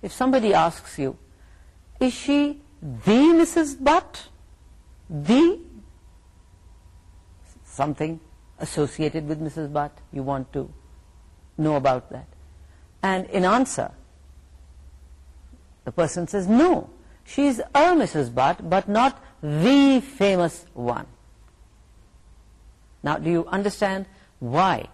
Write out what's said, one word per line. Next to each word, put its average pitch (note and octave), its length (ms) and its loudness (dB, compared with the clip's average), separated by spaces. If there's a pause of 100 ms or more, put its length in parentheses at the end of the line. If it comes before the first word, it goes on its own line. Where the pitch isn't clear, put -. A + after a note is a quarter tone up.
if F#3+ 100 -12
somebody B3+ 420 2
asks - 440 0
you, C3+ 180 -6 (800)
Is B3+ 160 -2
she C#4+ 480 -2 (180)
the G#3 540 4
Missus E4 400 2
Butt? C#4 540 0 (800)
The A#3 500 2 (2000)
something D#3 560 -6 (380)
associated D#3 680 -4
with D3+ 140 -6
Missus D#3 280 -8
Butt, D3 280 -6 (160)
you C#3 100 -10
want C3 300 -6
to C3+ 200 -8 (840)
know D#3 200 0
about C3 340 0
that. C3 160 -16 (760)
And F#3+ 280 -2
in F#3+ 140 -2
answer, A3+ 480 0 (1900)
the B2+ 80 -10
person E3+ 360 -2
says, G3 180 -4
No, C4+ 440 2 (340)
she's C#4 360 -2 (140)
a E4 200 4
Missus E3+ 340 0
Butt, C3 400 -2
but F#3 200 0
not A#3 340 0 (200)
the B3+ 580 4
famous F#3 720 0
one. A#2+ 320 -6 (2000)
Now, D3 140 -4
do D#3 140 -6
you E3+ 160 0
understand G3 600 -4 (340)
why C#3+ 540 -2